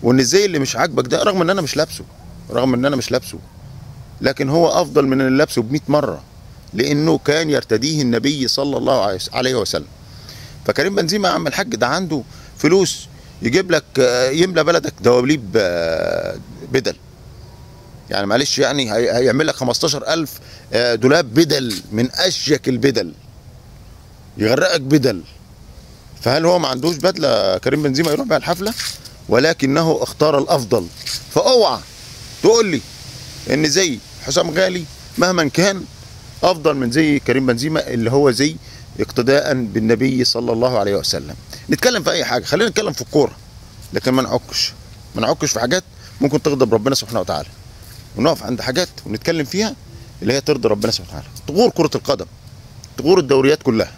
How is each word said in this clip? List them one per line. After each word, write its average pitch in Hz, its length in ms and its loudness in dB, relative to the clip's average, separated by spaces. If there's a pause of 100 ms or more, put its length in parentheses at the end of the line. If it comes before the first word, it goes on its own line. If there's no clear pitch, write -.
وان 123 180 4
ازاي 143 240 4
اللي 180 140 0
مش 131 180 -2
عاجبك 127 300 0
ده، 156 160 0
رغم 190 200 2
ان 165 80 2
انا 196 120 0
مش 139 140 -4
لابسه، - 280 -4 (460)
رغم 123 240 2
ان 123 100 0
انا 143 120 2
مش 120 140 -4
لابسه، 123 280 -4 (800)
لكن 135 280 -2
هو 160 200 4 (140)
افضل 143 240 2
من 135 140 2
اللي 131 180 2
لابسه 143 240 2
بمية 127 260 -2
مرة، 135 340 0 (500)
لانه 147 460 2
كان 156 320 0
يرتديه 139 520 0
النبي 127 460 0
صلى 139 280 -2
الله 123 260 2
عليه، 98 160 -2 (140)
عليه 127 220 -2
وسلم. 90 340 -2 (760)
فكريم 160 280 0
بنزيما 190 340 0
يا 175 60 0
عم 165 120 -2
الحاج 196 280 -4
ده 117 120 0
عنده 156 360 -2 (360)
فلوس 175 480 2 (360)
يجيب 175 280 0
لك، 156 140 0 (140)
آه، 127 320 4
يملى 165 340 2
بلدك 165 360 0
دواليب، 123 560 4
آه، 82 800 0 (360)
بدل. 104 240 0 (1120)
يعني 101 160 -2
معلش 120 320 0
يعني 131 340 0
هي-، 110 240 2
هيعمل 131 300 2
لك 147 80 -2
خمستاشر 131 540 -2
ألف، 160 220 -2 (420)
آه، 120 220 2
دولاب 127 400 2
بدل 139 400 2 (180)
من 120 200 0
اشيك 156 560 -2
البدل، 113 440 0 (1300)
يغرقك 143 420 2
بدل. 127 420 2 (1000)
فهل 147 240 2
هو 175 120 4
ما 151 100 0
عندوش 131 280 -2
بدلة 123 640 2
كريم 139 240 0
بنزيما 147 280 0
يروح 254 160 -2
بيها 165 100 0
الحفلة؟ 180 380 -2 (540)
ولكنه 147 760 2
اختار 151 360 2
الافضل. 123 480 0 (480)
فاوعى 196 460 4 (640)
تقول 226 240 6
لي 156 140 -2 (680)
ان 151 180 2
زي 151 300 0 (280)
حسام 165 240 0
غالي 180 340 -2 (340)
مهما 175 300 2
كان 180 360 0 (580)
افضل 160 340 2
من 127 140 -2
زي 147 280 2
كريم 127 280 0
بنزيما 139 420 -2
اللي 117 220 0
هو 139 200 6
زي 139 260 0 (440)
اقتداء 139 540 2
بالنبي 120 720 0
صلى 120 280 -2
الله 120 260 2
عليه 101 180 0
وسلم. 76 380 -4 (360)
نتكلم - 320 0
في 156 80 0
اي 180 140 0
حاجه، 120 200 -2
خلينا 202 260 0
نتكلم 202 220 -2
في - 100 -8
الكوره، 131 300 2 (600)
لكن - 180 -2
ما 131 120 2
نعكش، - 500 -4 (420)
ما 117 60 -4
نعكش 123 300 -2
في 110 100 -2
حاجات 127 240 -2 (360)
ممكن 139 220 0
تغضب 131 320 2
ربنا 117 200 2
سبحانه 113 260 -4
وتعالى، 87 280 -4 (680)
ونقف 135 260 0
عند 110 180 -6
حاجات 135 280 -4 (180)
ونتكلم 147 380 -4
فيها 196 320 -4 (460)
اللي 110 100 0
هي 139 80 2
ترضي 135 280 0
ربنا 104 240 0
سبحانه 87 260 -8
وتعالى. 71 100 -14 (200)
تغور 208 220 4
كره 165 240 0
القدم، 127 320 -2 (720)
تغور 175 200 4
الدوريات 139 440 4
كلها 110 360 0